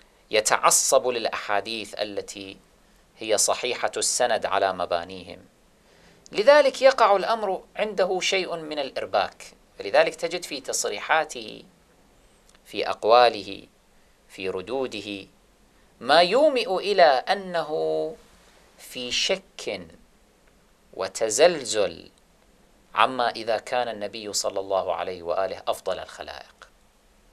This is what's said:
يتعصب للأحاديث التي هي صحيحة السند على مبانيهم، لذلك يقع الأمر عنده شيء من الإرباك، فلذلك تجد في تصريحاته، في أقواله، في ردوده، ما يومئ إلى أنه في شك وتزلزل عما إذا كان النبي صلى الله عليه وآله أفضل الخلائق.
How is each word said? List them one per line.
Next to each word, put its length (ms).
يتعصب 760
للأحاديث 840
التي 640
هي 200
صحيحة 600
السند 480
على 280
مبانيهم، 720
لذلك 500
يقع 340
الأمر 480
عنده 440
شيء 360
من 240
الإرباك، 760
فلذلك 360
تجد 300
في 160
تصريحاته، 1000
في 240
أقواله، 760
في 200
ردوده، 800
ما 220
يومئ 560
إلى 260
أنه 1120
في 340
شك 760
وتزلزل 1160
عما 340
إذا 280
كان 300
النبي 460
صلى 260
الله 360
عليه 280
وآله 440
أفضل 320
الخلائق. 680